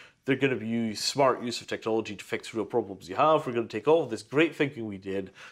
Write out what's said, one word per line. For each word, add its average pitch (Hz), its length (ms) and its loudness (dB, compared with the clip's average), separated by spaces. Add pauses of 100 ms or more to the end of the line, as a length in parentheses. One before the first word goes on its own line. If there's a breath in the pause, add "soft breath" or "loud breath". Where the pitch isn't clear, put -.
(240 loud breath)
They're 135 120 2
gonna 131 200 2
be 110 120 -6
use, 113 320 0
smart 127 420 2
use 117 180 -4
of - 60 -16
technology 107 500 -2
to - 80 -14
fix - 300 -6
real 107 100 0
problems 98 460 -4
you 95 60 -8
have. 147 300 4
We're 127 60 -4
gonna 117 140 0
take 110 200 -6
all 156 160 6
of 123 60 -6
this 110 140 -6
great 151 340 0
thinking 131 300 -2
we 101 100 -8
did 95 360 -6 (200 loud breath)